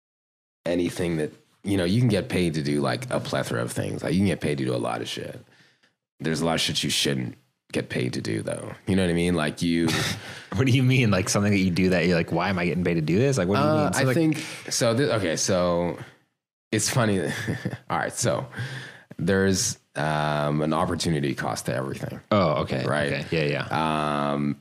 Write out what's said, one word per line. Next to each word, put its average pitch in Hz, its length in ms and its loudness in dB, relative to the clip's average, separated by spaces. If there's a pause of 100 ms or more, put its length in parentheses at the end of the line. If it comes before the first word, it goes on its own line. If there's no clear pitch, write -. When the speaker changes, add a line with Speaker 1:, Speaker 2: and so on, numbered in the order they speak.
(640)
Speaker 1:
anything 87 520 0
that, 76 160 -2 (320)
you 98 120 -2
know, 92 80 2
you 95 160 2
can 127 80 4
get 92 200 2
paid 87 260 0
to 78 80 -2
do, 71 180 0
like, 64 300 -2
a - 100 -2
plethora 64 400 -4
of 60 120 -6
things. - 300 -4
Like, - 100 -2
you 92 80 2
can 101 60 4
get 80 140 0
paid 73 180 -2
to 65 60 -2
do 64 100 -2
a 60 40 -2
lot 58 220 -4
of 57 80 -8
shit. - 360 -10 (760)
There's 78 200 -2
a 82 60 0
lot 82 80 2
of 78 60 -2
shit - 240 -2
you 71 60 0
shouldn't 65 440 -2 (380)
get - 160 -4
paid 123 260 -4
to - 60 -4
do, 107 220 -4
though. - 300 -8 (140)
You 95 100 2
know 95 60 4
what 90 80 2
I 85 40 2
mean? 87 200 2
Like, 76 280 -2
you 85 320 2
Speaker 2:
<laughs> 78 40 0 (580)
What 131 100 2
do 127 60 4
you 131 100 4
mean? 123 300 4
Like, 95 160 2
something 104 240 2
that 101 60 4
you 95 120 4
do 92 200 4
that 87 160 4
you're 90 100 4
like, 82 160 0
"Why 85 160 0
am 98 100 0
I 87 80 -2
getting 85 160 0
paid 85 120 2
to 82 60 0
do 80 200 0
this?" 135 180 2
Like, 90 80 2
what 98 100 2
do 139 60 4
you 151 60 4
Speaker 1:
Uh, 156 160 4
Speaker 2:
mean? 113 80 0
So, - 80 0
Speaker 1:
I - 20 2
Speaker 2:
like 131 140 2
Speaker 1:
think, 160 280 2 (240)
so 117 280 2
thi-, 139 160 2
okay, 92 240 0
so 87 600 0 (760)
it's 107 180 0
funny. 107 300 2
<laughs> - 680 -6
All 85 100 0
right, - 140 -2
so - 360 -2 (680)
there's, 95 600 0 (160)
um, 76 680 0
an 78 100 0
opportunity 80 640 0
cost 58 300 -6
to 62 80 -2
everything. 67 440 -6 (140)
Speaker 2:
Oh, 95 300 4
okay. - 220 -2
Speaker 1:
Right? 71 280 0
Speaker 2:
Okay. 76 360 -2
Yeah, 67 220 -2
yeah. 76 600 0
Speaker 1:
Um, 71 280 -2